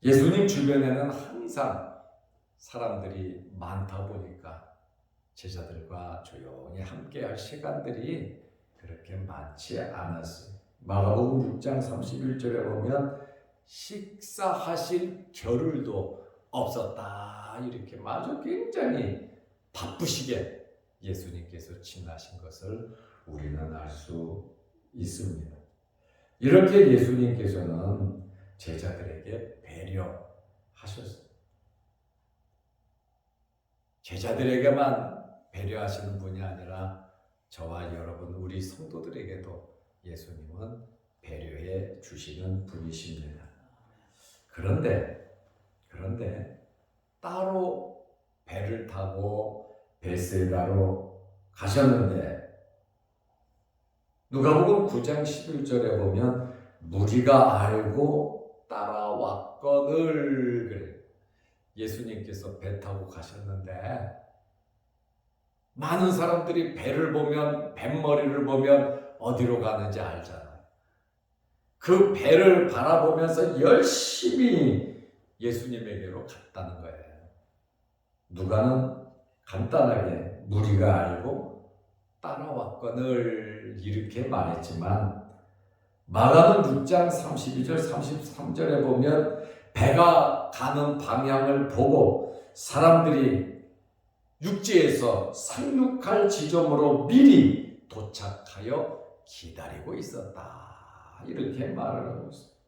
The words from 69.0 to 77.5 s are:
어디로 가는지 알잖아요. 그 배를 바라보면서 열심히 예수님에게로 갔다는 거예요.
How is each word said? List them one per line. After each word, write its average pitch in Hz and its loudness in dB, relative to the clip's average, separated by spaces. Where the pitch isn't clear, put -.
어디로 120 0
가는지 104 -4
알잖아요. - -12
그 196 6
배를 175 8
바라보면서 160 2
열심히 - 2
예수님에게로 110 -8
갔다는 87 -14
거예요. 85 -16